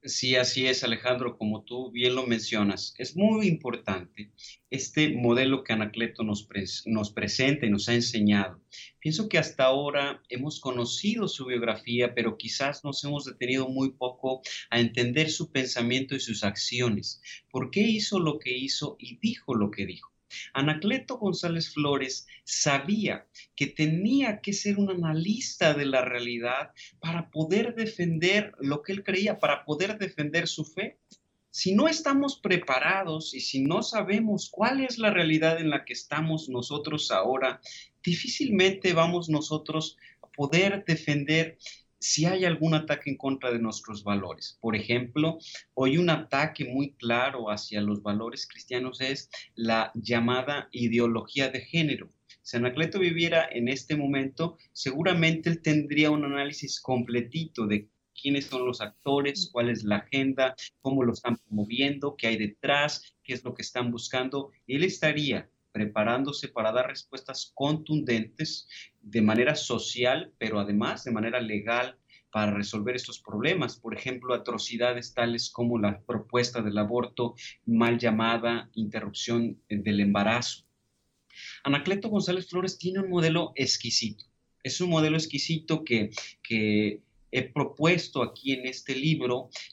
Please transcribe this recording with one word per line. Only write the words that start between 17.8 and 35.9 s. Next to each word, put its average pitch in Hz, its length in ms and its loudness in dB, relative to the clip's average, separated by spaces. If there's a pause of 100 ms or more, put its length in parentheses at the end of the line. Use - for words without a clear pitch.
hizo 214 360 2
lo 151 220 0
que 127 180 -4
hizo 135 400 -4
y 123 200 -16
dijo - 360 -2
lo 104 160 2
que 98 160 -6
dijo? - 240 -14 (440)
Anacleto 196 640 0
González 170 560 -2
Flores 139 520 -2 (160)
sabía 160 880 0 (260)
que 143 120 0
tenía 202 720 2
que 202 140 -4
ser 202 240 0
un 196 120 2
analista 165 840 2
de 143 100 0
la 131 220 2
realidad 120 640 -4 (300)
para 165 300 -6
poder 196 440 0
defender 190 840 0
lo 143 220 -2
que 190 120 -8
él 196 120 -6
creía, 196 340 0
para - 280 0
poder 190 320 -2
defender 165 500 -2
su 156 160 -6
fe. - 340 -8 (520)
Si - 240 0
no 262 120 6
estamos 277 520 2
preparados 160 960 2
y 127 60 -6
si 135 220 -2
no 170 200 2
sabemos 208 680 0
cuál 254 320 0
es 247 140 -2
la 220 140 2
realidad 160 500 4
en 160 80 0
la 143 160 0
que - 80 -12